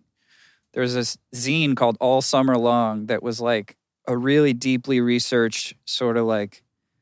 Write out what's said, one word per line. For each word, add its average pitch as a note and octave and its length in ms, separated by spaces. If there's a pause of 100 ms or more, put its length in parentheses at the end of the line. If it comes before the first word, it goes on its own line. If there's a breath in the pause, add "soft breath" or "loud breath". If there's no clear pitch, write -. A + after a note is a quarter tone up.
(720 soft breath)
there B2+ 100
was B2 120
this A#2+ 240 (160)
zine C#3 420
called A#2+ 240
All B2+ 220
Summer C3+ 340
Long A#2 500
that A2+ 160
was, A#2 180
like, A#2 360 (300)
a B2 100
really C#3 360
deeply B2+ 480
researched A#2+ 720 (120)
sort A#2 300
of, A#2 100
like, G#2 360 (400)